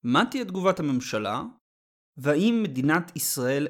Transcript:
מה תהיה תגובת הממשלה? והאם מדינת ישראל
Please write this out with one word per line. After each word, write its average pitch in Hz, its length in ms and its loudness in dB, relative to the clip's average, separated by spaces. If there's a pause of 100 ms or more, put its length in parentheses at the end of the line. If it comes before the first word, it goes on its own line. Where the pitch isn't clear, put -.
(140)
מה 180 180 4
תהיה 254 140 -4
תגובת 185 340 0
הממשלה? 123 640 -2 (720)
והאם 180 460 2
מדינת 156 520 0
ישראל 139 540 -2